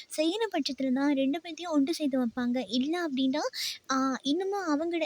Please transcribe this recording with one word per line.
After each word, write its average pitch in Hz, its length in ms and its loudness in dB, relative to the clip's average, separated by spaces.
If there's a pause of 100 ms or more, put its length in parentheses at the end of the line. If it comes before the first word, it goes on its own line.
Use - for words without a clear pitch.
(120)
செய்யற 330 380 0
பட்சத்துல 269 440 -2
தான் 277 220 2
ரெண்டு 269 240 2
பேத்தையும் 330 360 -6
ஒன்று 277 180 4
சேர்த்து 269 260 0
வைப்பாங்க. 240 360 0 (120)
இல்ல 262 320 0
அப்படின்னா, 269 420 0 (480)
அ, 262 60 0 (280)
இன்னமும் 381 460 0
அவங்கள, 330 360 0